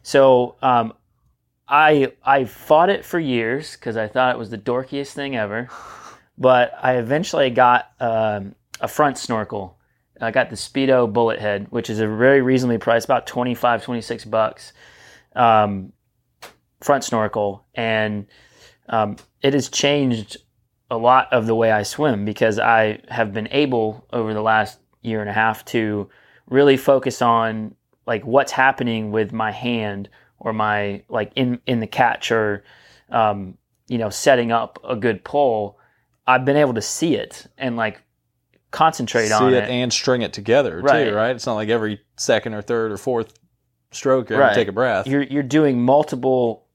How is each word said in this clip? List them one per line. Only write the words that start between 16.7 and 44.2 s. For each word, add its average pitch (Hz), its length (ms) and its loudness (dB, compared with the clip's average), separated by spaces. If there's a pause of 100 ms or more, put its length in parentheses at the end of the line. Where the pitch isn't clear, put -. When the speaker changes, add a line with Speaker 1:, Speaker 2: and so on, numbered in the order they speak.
Speaker 1:
front 139 240 0
snorkel. 104 600 -4 (100)
And, 107 520 -4 (600)
um, 107 280 -2 (240)
it 139 140 2
has 135 140 0
changed 135 680 -2 (540)
a 120 60 -4
lot 123 360 4
of 113 140 2
the 113 80 2
way 113 180 4
I 104 120 2
swim 110 400 -2
because 107 340 0
I 110 500 2
have 113 240 -4
been 110 180 -6
able 123 640 -2
over 110 220 -4
the 107 80 -4
last 110 360 0 (220)
year 110 200 -4
and 104 100 -6
a - 20 -8
half 110 340 0
to 107 420 -2 (400)
really 135 280 6
focus 131 460 0
on, 113 520 -2 (320)
like, 113 180 -4
what's 131 280 0
happening 120 580 0
with 107 220 -2
my 110 180 -4
hand 107 580 -6 (300)
or 110 140 -6
my, 104 560 -2
like, 107 260 -6
in, 123 320 -2
in 120 140 -2
the 110 60 -4
catch - 440 -2
or, 107 320 0 (480)
um, 101 460 -2 (320)
you 123 100 -4
know, 110 120 -4
setting 120 420 2
up 113 320 -4
a 127 120 -6
good 107 280 -4
pull. 113 540 -2 (480)
I've 127 180 2
been 139 120 2
able 139 180 2
to 110 80 -4
see 160 340 -4
it - 300 -10 (100)
and, 123 200 -6
like, 110 260 -6 (680)
concentrate 120 580 0
Speaker 2:
See 107 60 2
Speaker 1:
on 127 200 4
Speaker 2:
it 123 100 2
Speaker 1:
it. - 60 -6
Speaker 2:
and 123 220 -2
string 127 300 0
it 95 100 -6
together 110 480 0
Speaker 1:
Right. 131 280 2
Speaker 2:
too, 104 60 -2
right? 113 200 0
It's 113 120 -10
not 120 80 -4
like 107 140 -4
every 110 320 -2 (160)
second 113 380 -2
or 104 80 -8
third 113 300 -4
or 98 40 -6
fourth 117 380 -4 (560)
stroke 131 400 0